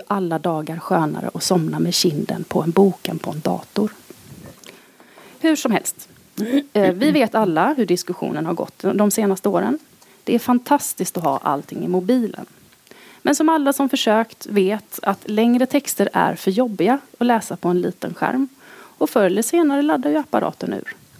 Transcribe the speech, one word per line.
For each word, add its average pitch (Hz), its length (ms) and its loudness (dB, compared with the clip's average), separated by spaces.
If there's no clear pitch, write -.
alla 175 320 -2
dagar 160 400 -4
skönare 156 540 -2
att 165 100 -8
somna 160 360 0
med 170 140 0
kinden - 500 -2
på - 180 -2
en 165 100 -2
bok - 360 2
än - 120 -6
på - 120 -6
en 151 80 -8
dator. 180 520 -4
Hur 320 160 2
som 247 160 0
helst. - 380 -4
Eh, 190 200 4
vi 254 180 2
vet 262 240 2
alla 202 380 2
hur 247 120 0
diskussionen 170 600 -2
har 165 80 -4
gått - 260 -8
de 208 180 2
senaste 202 380 0
åren. 208 300 0
Det - 120 0
är 226 40 2
fantastiskt 247 800 0
att 170 60 -2
ha 139 140 2
allting 143 460 -4
i 160 40 -4
mobilen. 185 580 0
Men 285 140 2
som 311 140 4
alla 285 240 2
som 277 160 0
försökt - 580 0
vet 202 560 0
att - 260 -4
längre 240 360 4
texter 262 480 0
är 175 220 2
för 196 160 -2
jobbiga 220 480 0
att 240 100 0
läsa 220 280 0
på 175 140 -2
en 180 120 2
liten 180 320 -4
skärm. 262 340 -2
Och - 360 -6
förr 208 160 4
eller 190 160 2
senare 285 400 2
laddar 294 280 0
ju 302 80 2
apparaten - 560 -4
ur. - 220 -10